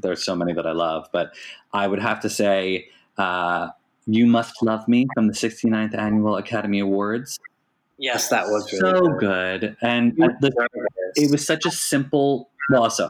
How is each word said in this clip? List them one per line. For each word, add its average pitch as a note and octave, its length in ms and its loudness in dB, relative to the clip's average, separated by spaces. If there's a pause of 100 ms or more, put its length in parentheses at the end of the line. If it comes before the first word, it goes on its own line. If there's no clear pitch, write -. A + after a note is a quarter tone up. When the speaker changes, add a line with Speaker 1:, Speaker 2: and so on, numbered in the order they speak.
Speaker 1:
there's F2+ 240 -4
so F#2+ 100 -2
many F2 200 -2
that E2 120 -4
I E2 60 -2
love, E2 400 -2
but F2 220 -4 (380)
I G2+ 140 0
would G2 140 -2
have G#2+ 200 -2
to G#2+ 100 -4
say, F#2+ 580 0 (300)
uh, F2 500 -2 (380)
You A2+ 200 4
Must A#2 360 2
Love A2 260 0
Me A#2+ 260 4
from A2 120 2
the G#2 80 0
sixty-ninth A2 600 -2
Annual G#2+ 420 0
Academy G2+ 440 -2
Awards. G2+ 580 -2 (600)
Speaker 2:
Yes, B2 300 -4
that A2+ 180 0
was G#2 260 -2
really F#3 180 2
Speaker 1:
So F#3 120 4 (160)
Speaker 2:
good. F#2 420 0
Speaker 1:
good. G#2+ 220 -6
And A#2+ 340 2
Speaker 2:
You A2 120 6 (120)
Speaker 1:
the, C#3 100 4
Speaker 2:
deserve A#2+ 180 0 (480)
this. D3 100 2
Speaker 1:
it C#3 60 4
was C#3+ 140 0
such D#3 200 0
a E3+ 40 0
simple, C#3 760 0 (220)
well, B2 140 6
also, G#2+ 240 0